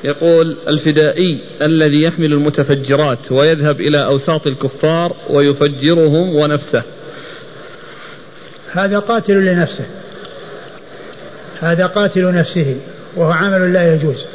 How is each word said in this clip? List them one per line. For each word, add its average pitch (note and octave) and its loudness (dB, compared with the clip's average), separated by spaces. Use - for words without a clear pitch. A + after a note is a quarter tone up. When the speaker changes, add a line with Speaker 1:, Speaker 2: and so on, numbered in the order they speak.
Speaker 1:
يقول E3 2
الفدائي D#3 2
الذي D3+ 4
يحمل D#3+ 0
المتفجرات C#3 0
ويذهب D3 2
إلى D3 2
أوساط C#3 0
الكفار D#3 -2
ويفجرهم D3 2
ونفسه. D3 0
Speaker 2:
هذا G3 0
قاتل G#3 0
لنفسه، F#3 2
هذا E3+ 2
قاتل F#3 0
نفسه، D#3 0
وهو E3 2
عمل F3+ 2
لا F3 4
يجوز. D3+ 0